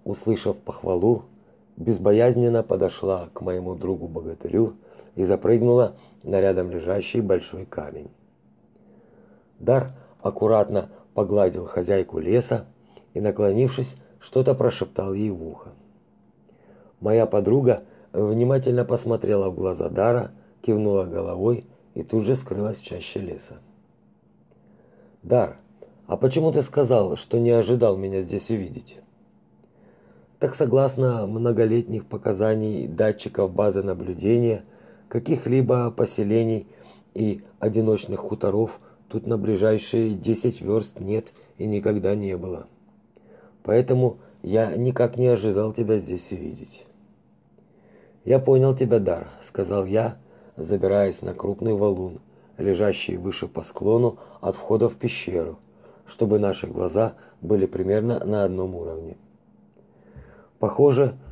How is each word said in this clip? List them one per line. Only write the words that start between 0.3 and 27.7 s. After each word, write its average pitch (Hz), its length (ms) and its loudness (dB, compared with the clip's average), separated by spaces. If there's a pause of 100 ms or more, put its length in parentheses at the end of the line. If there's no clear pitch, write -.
похвалу, 92 680 0 (520)
безбоязненно 113 840 2
подошла 92 720 -2
к - 80 -12
моему 90 340 -4
другу-богатырю 87 960 -4 (420)
и 95 80 -2
запрыгнула 117 720 4 (280)
на 95 180 0
рядом 92 300 2
лежащий 92 500 -2
большой 87 440 -2
камень. 73 440 -12 (1500)
Дар 131 340 2 (280)
аккуратно 104 680 2 (240)
погладил 92 520 0
хозяйку 90 540 -2
леса 110 460 0 (480)
и, 95 80 -4
наклонившись, 107 760 0 (220)
что-то 131 360 2
прошептал 98 580 -2
ей 104 180 -2
в 87 120 -8
ухо. 78 260 -14 (1300)
Моя 110 260 4
подруга 117 580 2 (300)
внимательно 120 720 2
посмотрела 107 640 0
в 85 60 -6
глаза 90 340 -4
Дара, 113 420 0 (300)
кивнула 104 440 0
головой 90 600 -2 (300)
и 82 80 -6
тут 110 200 -2
же 127 120 0
скрылась 104 420 -4
в - 60 -18
чаще - 360 -10
леса. - 380 -12 (1700)
"Дар, 101 340 2 (500)
а - 100 -2
почему 156 340 2
ты 147 100 2
сказал, 120 560 2
что - 220 -2
не 120 120 4
ожидал 117 460 4